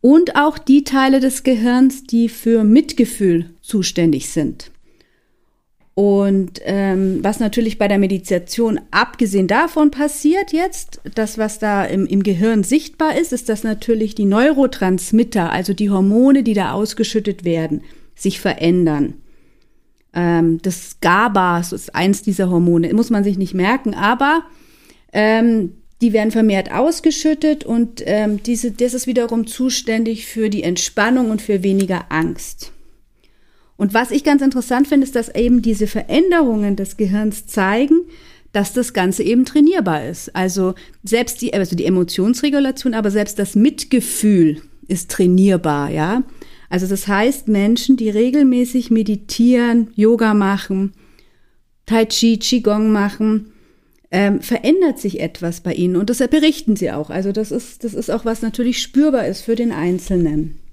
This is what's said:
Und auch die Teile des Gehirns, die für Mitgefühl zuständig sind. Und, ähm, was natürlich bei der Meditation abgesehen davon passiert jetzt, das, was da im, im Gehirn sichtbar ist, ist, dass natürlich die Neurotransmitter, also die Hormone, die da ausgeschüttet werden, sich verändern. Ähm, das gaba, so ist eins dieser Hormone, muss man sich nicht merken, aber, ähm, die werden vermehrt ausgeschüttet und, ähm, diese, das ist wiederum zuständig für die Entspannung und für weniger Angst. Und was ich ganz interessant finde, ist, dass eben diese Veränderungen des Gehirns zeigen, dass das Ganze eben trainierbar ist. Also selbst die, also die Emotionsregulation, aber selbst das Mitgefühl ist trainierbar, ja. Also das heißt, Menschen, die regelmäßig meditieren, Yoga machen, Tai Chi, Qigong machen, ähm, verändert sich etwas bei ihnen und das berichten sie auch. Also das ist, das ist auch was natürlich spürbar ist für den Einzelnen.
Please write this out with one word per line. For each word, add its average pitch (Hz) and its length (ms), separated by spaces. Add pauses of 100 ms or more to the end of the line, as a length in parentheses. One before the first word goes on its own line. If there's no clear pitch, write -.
Und 320 340
auch 294 240
die 277 240
Teile 269 380
des 262 240
Gehirns, 254 600
die 233 240
für 226 360
Mitgefühl 208 840 (100)
zuständig 170 720
sind. - 420 (1200)
Und, 196 720
ähm, 190 580
was 214 160
natürlich 220 380
bei 208 100
der 202 120
Meditation 196 800 (100)
abgesehen 196 560
davon 302 440
passiert 302 600
jetzt, - 520 (120)
das, 220 220
was 214 220
da 202 260
im, 196 220
im 196 160
Gehirn 202 420
sichtbar 311 540
ist, 330 160
ist, 233 160
dass 214 120
natürlich 220 520
die 208 100
Neurotransmitter, 220 1300
also 185 220
die 208 160
Hormone, 220 540
die 220 100
da 190 180
ausgeschüttet 208 720
werden, 160 380 (320)
sich - 260
verändern. 165 760 (1000)
Ähm, 170 480
das - 400
gaba, 185 600
so 175 140
ist - 180
eins 190 280
dieser 190 260
Hormone, 170 460
muss 240 160
man 208 120
sich 196 140
nicht 190 160
merken, 202 400
aber, 277 520 (680)
ähm, 220 600 (280)
die 226 140
werden 214 160
vermehrt 208 420
ausgeschüttet 311 920
und, 233 420
ähm, 208 360
diese, 240 280
das 240 240
ist 254 120
wiederum 233 400
zuständig 226 800
für 220 220
die 208 140
Entspannung 220 680
und 214 120
für 196 200
weniger 190 460
Angst. - 640 (1120)
Und 202 120
was 233 180
ich 285 100
ganz 285 200
interessant 254 440
finde, 277 180
ist, 269 120
dass 233 180
eben 240 260
diese 214 280
Veränderungen 233 880
des 190 200
Gehirns 208 520
zeigen, 240 540 (500)
dass 202 200
das 247 200
Ganze 185 320
eben 240 200
trainierbar 254 640
ist. - 300
Also 185 400 (260)
selbst 233 400
die, 240 100
also 185 220
die 170 120
Emotionsregulation, 240 1080
aber 208 160
selbst 208 300
das 196 160
Mitgefühl 202 1040 (240)
ist - 240
trainierbar, 180 800
ja. 170 320 (460)
Also 180 180
das 190 220
heißt, 220 400
Menschen, 220 480
die 220 120
regelmäßig 247 840
meditieren, 233 1040
Yoga 220 360
machen, 196 600 (920)
Tai 226 200
Chi, 226 340
Qigong 220 540
machen, 214 600 (600)
ähm, 202 300
verändert 302 580
sich 196 180
etwas 170 420
bei 175 120
ihnen 180 240
und 196 120
das 240 100
berichten 294 580
sie 175 160
auch. 151 180
Also 190 220
das 208 180
ist, - 320
das 226 120
ist - 160
auch 220 140
was 226 180
natürlich 233 380
spürbar 269 460
ist 190 140
für 226 160
den 233 160
Einzelnen. 170 880 (120)